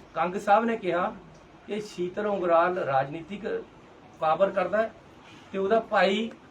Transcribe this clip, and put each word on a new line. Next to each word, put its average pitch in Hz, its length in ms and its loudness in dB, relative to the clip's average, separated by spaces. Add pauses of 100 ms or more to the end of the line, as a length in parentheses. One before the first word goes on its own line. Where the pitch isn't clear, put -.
(140)
ਕੰਗ 175 200 -2
ਸਾਹਿਬ 208 300 4
ਨੇ 226 120 -2
ਕਿਹਾ 185 380 -2 (520)
ਕਿ 208 140 -6
ਸ਼ੀਤਲ 180 460 -6
ਉਂਗਰਾਲ 180 520 2
ਰਾਜਨੀਤਿਕ 165 840 -4 (560)
ਪਾਵਰ 165 300 2
ਕਰਦਾ 190 320 0
ਹੈ 220 100 -4 (600)
ਤੇ 190 60 -6
ਉਹਦਾ 208 220 2
ਭਾਈ 208 500 0 (200)